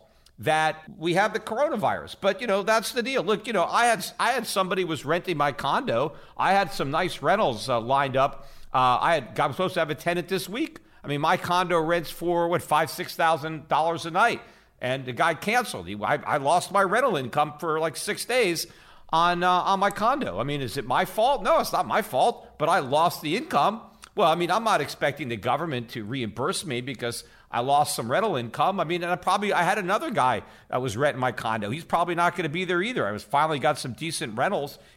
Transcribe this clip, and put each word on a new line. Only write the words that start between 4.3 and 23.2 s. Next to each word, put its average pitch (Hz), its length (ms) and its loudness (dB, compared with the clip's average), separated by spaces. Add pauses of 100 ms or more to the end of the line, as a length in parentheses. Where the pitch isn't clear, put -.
had 247 160 -2
somebody 185 380 0
was 156 200 -4
renting 170 320 0
my 143 140 2
condo. 143 640 0 (220)
I 165 180 2
had 196 200 2
some 147 160 -4
nice 160 320 -2
rentals, 139 480 2
uh, 120 100 2
lined 131 380 0
up. 139 300 0 (260)
Uh, 127 260 4
I 170 140 4
had, 135 260 -2
I 147 60 2
was 143 100 -2
supposed 185 200 -2
to 170 60 0
have 151 100 -2
a 147 40 -6
tenant 175 340 -2
this 185 200 -4
week. 262 300 -6 (240)
I 127 40 -14
mean, 143 140 -4
my 170 160 2
condo 175 420 0
rents 165 300 0
for, 170 380 0
what, 170 160 0
five, 151 260 2
six - 260 -10
thousand 160 520 0
dollars 160 400 0
a 165 40 -8
night. 196 300 2 (380)
And 131 260 -4
the 123 80 -6
guy 165 220 2
canceled. 202 520 -2
He, 98 140 -8
I, 117 140 0
I 120 220 0
lost 156 340 2
my 202 100 4
rental 202 360 2
income 135 420 0
for, 160 200 -2
like, 160 160 0
six - 300 -6
days 214 400 0 (440)
on, 175 340 2
uh, 180 80 4
on 180 280 2
my 196 120 2
condo. 214 480 0
I 123 40 0
mean, 143 180 -2
is 123 140 -6
it 113 120 -4
my 160 180 2
fault? 226 380 2
No, 294 160 4
it's - 140 -2
not 170 120 0
my 180 160 0
fault, - 560 0
but 147 100 0
I 180 120 4
lost 151 420 2